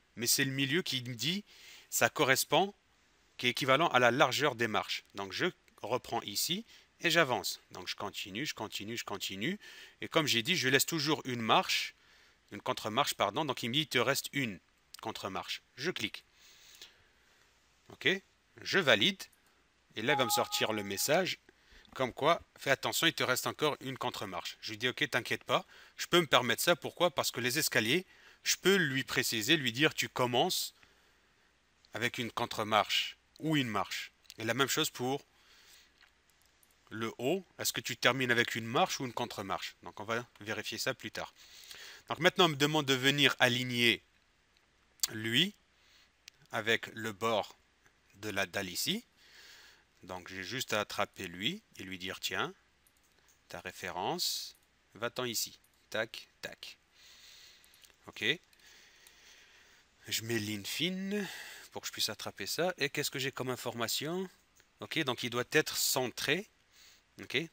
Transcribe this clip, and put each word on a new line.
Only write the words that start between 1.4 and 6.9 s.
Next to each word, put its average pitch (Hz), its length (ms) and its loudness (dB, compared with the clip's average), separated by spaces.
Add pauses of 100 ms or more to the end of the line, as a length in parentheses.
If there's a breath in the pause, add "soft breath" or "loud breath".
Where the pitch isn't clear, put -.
ça - 180 4
correspond, 147 640 4 (640)
qui 123 120 0
est - 20 2
équivalent 139 380 4
à 127 100 6
la 120 140 8
largeur 131 420 4
des 113 140 2
marches. 101 340 -2 (140)
Donc 98 160 -6
je 135 140 0 (360)
reprends 120 400 -2
ici 156 420 -2 (360 loud breath)